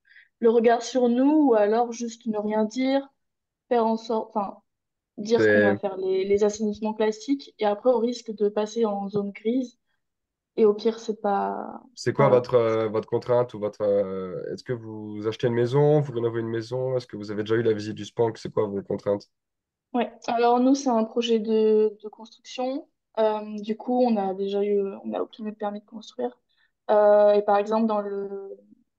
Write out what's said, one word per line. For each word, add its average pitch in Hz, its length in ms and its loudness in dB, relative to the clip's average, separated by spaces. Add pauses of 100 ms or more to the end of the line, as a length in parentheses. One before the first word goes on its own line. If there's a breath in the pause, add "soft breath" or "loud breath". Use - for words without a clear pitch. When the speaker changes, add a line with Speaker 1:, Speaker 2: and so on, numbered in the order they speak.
(400 soft breath)
Speaker 1:
le 226 100 4
regard 233 340 4
sur 247 260 0
nous, 277 400 4
ou 233 60 4
alors 220 360 2
juste 233 360 -10
ne 214 120 -4
rien 214 260 0
dire, 262 420 -2 (600)
faire 240 160 2
en 226 120 0
sorte, 220 380 -6
enfin, 202 220 -6 (600)
dire 220 220 0
qu'on 107 220 6
va 202 140 4
Speaker 2:
C'est - 20 -4
Speaker 1:
faire 190 200 -6
les, 190 280 -2
les 202 180 2
assainissements 214 500 -2
classiques, 220 680 -4
et 214 60 0
après, 208 260 0
au 240 80 2
risque 233 340 -4
de 208 160 0
passer 214 360 -2
en 196 240 -4
zone 202 220 -4
grise, 240 480 -4 (800)
et 226 80 6
au 208 80 6
pire, 226 260 -4
c'est - 220 -8
pas, 196 600 -4 (140)
Speaker 2:
c'est - 180 -4
quoi 139 140 2
Speaker 1:
enfin, 127 80 6
Speaker 2:
votre, 120 200 2
euh, 110 340 2
votre 107 200 -4
contrainte 120 440 0
ou 107 60 -12
votre, 104 220 -6
euh, 95 720 -2
est-ce - 100 -12
que 131 100 -6
vous 107 540 -8
achetez 110 200 -2
une 117 60 0
maison, 143 480 2
vous 139 120 -4
rénovez 117 280 -2
une 113 80 -6
maison, 123 480 -4
est-ce 123 100 -8
que - 100 -14
vous 104 140 -10
avez 104 120 -4
déjà 107 120 0
eu 117 80 2
la 113 100 4
visite 107 220 -6
du 104 100 -10
spank, 113 320 -2
c'est - 140 -12
quoi 110 160 -2
vos 101 160 -6
contraintes ? 101 460 -4 (640)
Speaker 1:
Ouais, 233 180 -2 (160)
alors 240 320 2
nous, 262 160 4
c'est 277 140 -2
un 226 160 2
projet 233 340 0
de, 214 640 2
de 427 60 -10
construction. 262 800 -10 (320)
Euh, 214 420 -2
du 220 160 -6
coup, 247 260 0
on 233 140 2
a 190 160 -2
déjà 196 300 -2
eu, 208 160 0 (240)
on 220 100 -8
a 185 80 -2
obtenu 214 280 -10
le 208 60 -12
permis 208 240 -8
de 208 60 -20
construire. 240 520 -10 (540)
Euh, 208 420 6
et 208 80 4
par 208 160 2
exemple, 220 300 0
dans 208 140 0
le, 202 280 -6 (680)